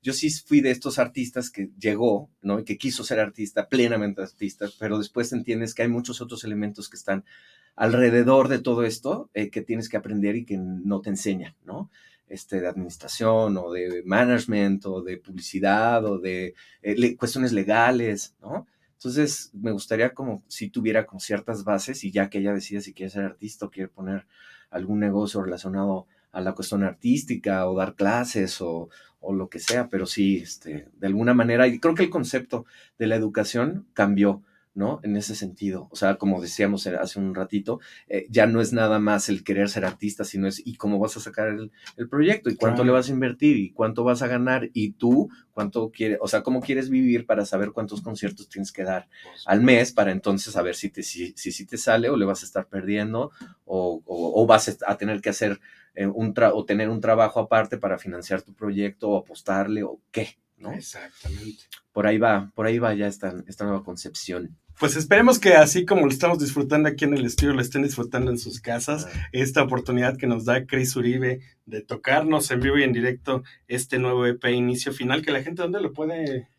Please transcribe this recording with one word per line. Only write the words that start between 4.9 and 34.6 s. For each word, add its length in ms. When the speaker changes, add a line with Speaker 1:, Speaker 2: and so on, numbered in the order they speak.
Speaker 1:
después 340
entiendes 420
que 80
hay 60
muchos 320
otros 240
elementos 460
que 60
están 280
alrededor 720
de 100
todo 260
esto, 500
eh, 160
que 120
tienes 260
que 80
aprender 400
y 80
que 140
no 420
te 100
enseñan, 440
¿no? 260
Este, 320
de 60
administración, 880
o 140
de 340
management, 840
o 160
de 140
publicidad, 880
o 140
de, 360
eh, 140
le-, 200
cuestiones 360
legales, 920
¿no? 240
Entonces, 580
me 200
gustaría 420
como 340
si 220
tuviera 360
como 140
ciertas 440
bases 380
y 80
ya 200
que 80
ella 160
decida 260
si 140
quiere 160
ser 140
artista 420
o 40
quiere 180
poner 380
algún 280
negocio 440
relacionado 640
a 80
la 140
cuestión 280
artística 840
o 80
dar 180
clases 680
o, 260
o 140
lo 160
que 100
sea, 300
pero 160
sí, 320
este, 580
de 100
alguna 280
manera, 340
y 100
creo 160
que 100
el 60
concepto 540
de 80
la 100
educación 760
cambió, 500